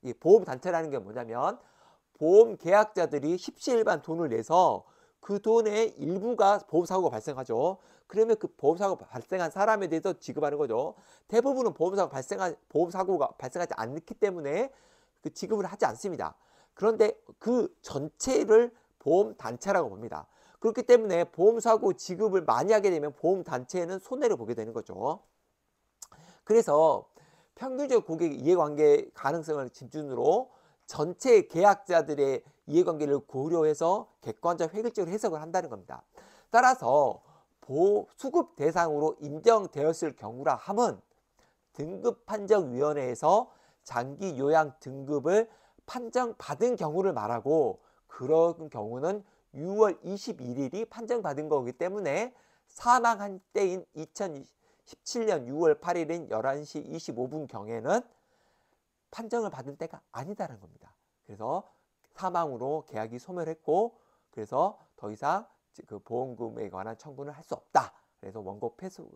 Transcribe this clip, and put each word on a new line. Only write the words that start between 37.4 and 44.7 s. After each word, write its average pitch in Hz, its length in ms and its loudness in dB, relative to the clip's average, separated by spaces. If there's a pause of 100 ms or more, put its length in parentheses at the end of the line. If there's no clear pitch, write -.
보-, 190 540 2
수급 277 400 -2
대상으로 156 640 0
인정되었을 156 960 0
경우라 127 400 -4
함은 185 460 -2 (720)
등급판정 196 1000 -2
위원회에서 147 800 0 (320)
장기 135 560 -6
요양 151 400 2